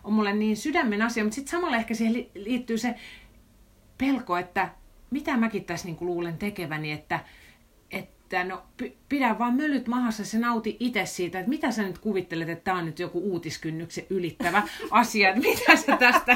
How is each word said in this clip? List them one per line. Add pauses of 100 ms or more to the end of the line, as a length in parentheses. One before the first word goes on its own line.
on
mulle
niin
sydämen
asia.
Mut
sit
samalla
ehkä
siihen
li-,
liittyy
se (1040)
pelko,
että (420)
mitä
mäkin
tässä
niinku
luulen
tekeväni,
että, (720)
että
no, (140)
pi-, (120)
pidä
vaan
mölyt
mahassa,
se
nauti
itse
siitä,
että
mitä
sä
nyt
kuvittelet,
että
tää
on
nyt
joku
uutiskynnyksen
ylittävä (160)
<laughs>
asia,
että
mitä
sä
tästä